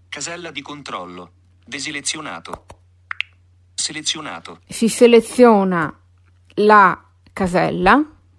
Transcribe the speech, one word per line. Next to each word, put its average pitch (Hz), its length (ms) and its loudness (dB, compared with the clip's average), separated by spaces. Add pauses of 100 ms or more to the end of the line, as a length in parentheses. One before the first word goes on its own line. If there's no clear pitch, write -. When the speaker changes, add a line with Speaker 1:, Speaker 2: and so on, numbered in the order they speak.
Speaker 1:
Casella 165 440 -14
di 143 100 -14
controllo. 101 680 -16 (340)
Deselezionato. 143 1000 -12 (1080)
Selezionato. 156 960 -10
Speaker 2:
Si - 220 -2
seleziona 220 1080 4 (580)
la 202 540 4 (220)
casella 180 760 0 (340)